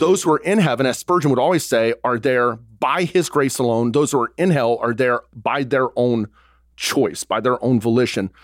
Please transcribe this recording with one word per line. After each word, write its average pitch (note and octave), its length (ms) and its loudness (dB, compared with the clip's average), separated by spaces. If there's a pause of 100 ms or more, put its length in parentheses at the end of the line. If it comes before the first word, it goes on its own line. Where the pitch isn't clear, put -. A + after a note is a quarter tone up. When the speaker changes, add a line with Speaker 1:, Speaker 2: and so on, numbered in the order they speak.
Speaker 1:
those F#3+ 140 4
Speaker 2:
it. - 20 -10
Speaker 1:
who E3 80 0
are D3+ 80 2
in G3 180 -2
heaven, C3+ 300 2
as A#2+ 100 -2
Spurgeon F3 320 0
would B2+ 80 2
always D#3 260 0
say, A#2 300 0 (100)
are B2 140 0
there A#2+ 380 0 (240)
by D3+ 240 0
his F3 260 0
grace C#3 300 0
alone. A#2+ 320 0
Those C#3+ 220 0
who C3+ 60 0
are A#2 160 -2
in F3+ 140 0
hell A#2+ 320 0
are A#2 140 -2
there B2 260 0 (100)
by A#2+ 320 -4
their B2+ 320 0
own A#2+ 320 0 (500)
choice, - 460 -2
by A2 160 -4
their B2 240 -2
own A#2+ 160 2
volition. A2+ 500 0 (140)